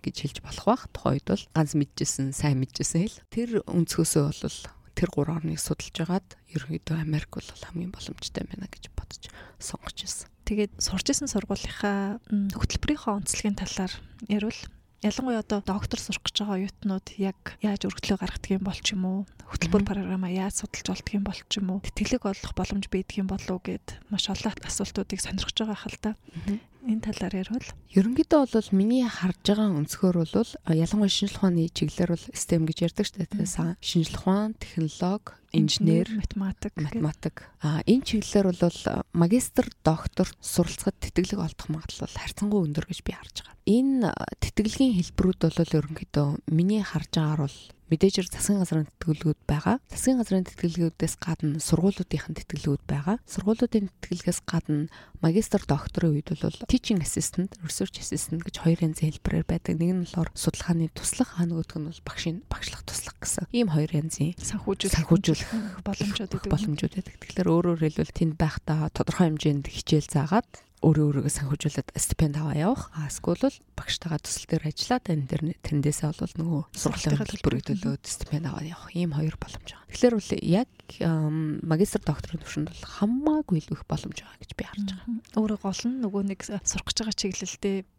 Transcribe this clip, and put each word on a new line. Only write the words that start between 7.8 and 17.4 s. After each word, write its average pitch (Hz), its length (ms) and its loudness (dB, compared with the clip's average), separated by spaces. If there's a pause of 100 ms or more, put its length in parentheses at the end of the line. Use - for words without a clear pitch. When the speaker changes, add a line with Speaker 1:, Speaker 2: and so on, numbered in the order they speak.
Speaker 1:
боломжтой - 560 -10
байна 190 160 -10
гэж - 320 -18
бодож - 320 -14 (320)
сонгож - 400 -12
байсан. - 240 -10 (160)
Speaker 2:
Тэгээд 208 400 0
сурч - 320 -2
исэн - 160 -2
сургуулийнхаа, 196 880 -2 (160)
м, 202 160 2
хөтөлбөрийнхөө - 640 -2
онцлогийн 202 400 -2
талаар 185 400 -4 (320)
ярил. 214 320 -2 (440)
Ялангуяа 226 400 0
одоо 202 200 0
доктор - 360 -2
сурах - 240 -8
гэж - 120 -6 (120)
байгаа 202 160 -2
оюутнууд 190 440 -4 (120)
яг 196 200 -2 (240)